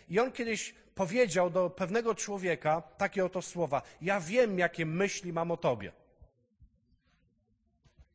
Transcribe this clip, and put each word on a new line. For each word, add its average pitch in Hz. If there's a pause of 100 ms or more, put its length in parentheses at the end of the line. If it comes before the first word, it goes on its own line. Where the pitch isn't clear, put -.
I 180
On 254
kiedyś 226 (200)
powiedział 185
do 180
pewnego 208
człowieka 170 (140)
takie 196
oto 180
słowa: 147 (180)
"Ja 196
wiem, 202
jakie 170
myśli 175
mam 170
o 165
tobie". 110 (2250)